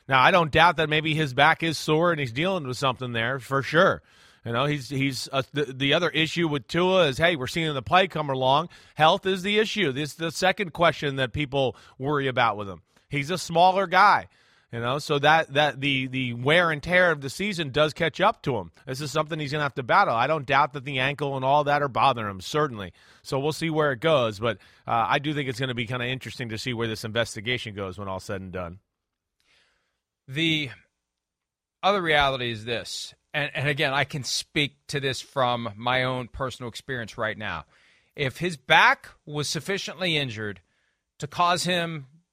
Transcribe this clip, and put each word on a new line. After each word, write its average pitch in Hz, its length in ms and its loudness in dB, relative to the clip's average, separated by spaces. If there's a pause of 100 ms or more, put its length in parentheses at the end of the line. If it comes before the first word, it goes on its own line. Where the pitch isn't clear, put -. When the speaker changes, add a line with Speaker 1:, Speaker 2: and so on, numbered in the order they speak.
Speaker 1:
Now, 131 140 6
I 147 100 8
don't 170 200 4
doubt 160 260 6
that 156 120 0
maybe 156 260 0
his 151 180 -2
back 151 300 4
is 160 140 -2
sore 160 340 2
and 156 80 -2
he's 131 120 -6
dealing 160 360 -4
with 127 100 -6
something 127 360 -4
there 117 260 -2
for 135 240 -2
sure. 151 380 2 (440)
You 110 60 -8
know, 120 140 0
he's, 143 240 -4
he's, 135 440 -4
uh, 135 80 0 (120)
the, 143 120 -2
the 135 300 0
other 170 140 0
issue 160 380 0
with 147 200 -4
Tua 180 400 2
is, 131 100 -2
hey, 170 180 2
we're 127 120 -6
seeing 160 260 -4
the 135 80 -4
play 180 260 2
come 151 220 -6
along. 135 400 2 (240)
Health 165 320 4
is 190 160 -2
the 208 160 0
issue. 202 340 0
This 139 200 -6
is - 60 -16
the 165 120 -4
second 185 440 0
question 151 420 2
that 131 180 -2
people 139 420 0 (220)
worry 139 300 0
about 120 280 2
with 101 140 -8
him. 85 140 -12 (260)
He's 143 220 -4
a 180 80 -4
smaller 180 480 4
guy, 175 400 6 (440)
you 117 80 -8
know, 123 200 -2
so 147 180 -2
that, 156 360 4
that 135 280 0
the, 135 240 0
the 127 280 -4
wear 156 360 2
and 151 140 -4
tear 180 260 4
of 147 120 -2
the 135 100 -6
season 175 400 -4
does 151 220 2
catch 165 280 -2
up 214 220 2
to 127 140 -2
him. 87 140 -8 (140)
This 131 160 -8
is 139 100 -8
something 156 280 -2
he's 143 120 -6
gonna 151 120 -2
have 139 120 -2
to 135 80 -6
battle. 160 300 4
I 117 140 2
don't 151 180 0
doubt 139 280 4
that 135 120 -10
the 135 140 -4
ankle 139 360 -2
and 131 80 -4
all 143 200 4
that 143 180 2
are 147 60 -2
bothering 117 420 0
him, 95 120 -10
certainly. 117 520 -2 (300)
So 139 160 -4
we'll 147 120 -2
see 165 200 -6
where 151 220 0
it 113 60 -8
goes, 120 380 2
but, 107 200 -2 (280)
uh, 117 220 0
I 131 100 2
do 147 160 -4
think 139 160 -4
it's 113 100 -8
gonna 131 140 -4
be 117 140 -4
kinda 123 180 -6
interesting 123 440 -8
to 107 100 -8
see 127 140 -6
where 113 140 -4
this 110 160 -6
investigation 113 680 -4
goes 98 240 -8
when 101 100 -10
all's 95 180 -8
said 98 160 -8
and 92 100 -12
done. 90 260 -10 (1500)
Speaker 2:
The 151 420 0 (1120)
other 190 200 2
reality 139 500 2
is 107 140 -8
this, 110 480 -8 (200)
and, 147 200 -4
and 143 160 -2
again, 143 240 0
I 139 120 2
can 135 180 -8
speak - 540 -4 (100)
to 143 120 -4
this 131 220 -4
from 120 540 -2
my 123 280 0
own 127 260 -4
personal 127 400 -8
experience 120 480 -10
right 110 200 -4
now. 92 280 -8 (500)
If 135 220 -4
his 170 200 -6
back 202 520 4 (160)
was 147 220 -4
sufficiently 170 680 -4
injured 107 440 -4 (580)
to 147 80 -8
cause 175 380 0
him 170 420 -4 (260)